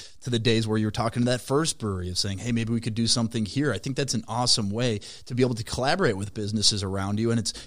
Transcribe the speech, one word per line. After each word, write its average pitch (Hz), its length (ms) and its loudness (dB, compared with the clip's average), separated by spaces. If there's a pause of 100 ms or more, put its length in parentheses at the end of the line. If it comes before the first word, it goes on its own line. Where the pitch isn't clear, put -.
(220)
to - 80 -6
the 120 100 2
days 110 260 4
where 110 120 2
you 107 100 2
were - 20 2
talking 117 320 0
to 120 80 4
that 123 120 0
first 151 360 0
brewery 95 320 -2
of 87 80 -2
saying, 98 200 -2
"Hey, 113 120 -4
maybe 117 220 0
we 117 80 2
could 110 140 -4
do 117 120 2
something 113 400 2
here." 139 260 0
I 95 60 -4
think 135 160 -4
that's 139 200 -2
an 110 120 -4
awesome 113 440 2
way 113 280 0 (280)
to 127 100 -6
be 123 80 4
able 123 100 2
to 110 100 -6
collaborate 143 520 2
with 98 180 -6
businesses 104 480 2
around 98 380 -2
you, 113 100 2
and 117 80 4
it's, 104 140 -2 (140)